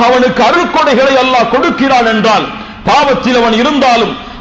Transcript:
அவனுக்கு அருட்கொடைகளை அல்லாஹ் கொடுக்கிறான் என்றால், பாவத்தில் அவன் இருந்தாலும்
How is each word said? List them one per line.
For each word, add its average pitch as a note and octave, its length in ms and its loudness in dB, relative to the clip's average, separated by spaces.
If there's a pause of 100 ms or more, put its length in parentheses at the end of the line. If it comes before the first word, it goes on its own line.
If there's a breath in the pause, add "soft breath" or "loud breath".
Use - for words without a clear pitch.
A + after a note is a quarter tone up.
அவனுக்கு B3 380 2
அருட்கொடைகளை C#4 720 0
அல்லாஹ் B3+ 340 0
கொடுக்கிறான் C4+ 560 0
என்றால், G#3+ 400 0 (400 loud breath)
பாவத்தில் B3+ 500 0
அவன் A#3 180 2
இருந்தாலும் B3 600 0 (280 loud breath)